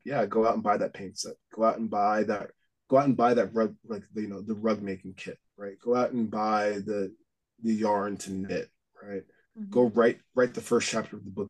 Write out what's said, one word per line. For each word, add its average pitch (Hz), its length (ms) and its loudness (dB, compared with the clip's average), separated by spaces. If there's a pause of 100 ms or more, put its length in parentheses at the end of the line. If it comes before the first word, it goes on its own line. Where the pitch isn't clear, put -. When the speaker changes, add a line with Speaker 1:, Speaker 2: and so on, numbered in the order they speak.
Speaker 1:
yeah, 123 200 0
go 110 220 2
out 104 60 4
and 110 100 -2
buy 104 140 2
that 98 160 -2
paint 98 240 -12
set. - 160 -8 (200)
Go 110 100 -2
out 113 160 2
and 110 100 -4
buy 104 340 2
that, 104 280 -4 (380)
go 131 80 6
out 139 80 6
and 131 120 2
buy 120 160 6
that 110 200 2
rug, 110 220 0 (120)
like, 104 160 -8 (100)
the, 107 80 -6
you 104 60 -6
know, 98 140 -10
the 107 140 -6
rug 104 260 -2
making 95 340 -8
kit, - 220 -12 (200)
right? 101 220 -12
Go 120 160 0
out 123 160 0
and 117 180 -2
buy 107 560 0
the, 101 280 -4 (500)
the 113 100 2
yarn 104 440 0
to 95 140 -10
knit, 95 380 -4 (320)
right? 101 220 -8 (360)
Speaker 2:
Mm-hmm. 208 120 -10
Speaker 1:
Go 123 120 6 (120)
write, 113 240 4 (160)
write 123 180 4
the 113 80 -6
first 117 280 2
chapter 110 260 -4
of 104 100 -14
the 98 60 -12
book 101 180 -6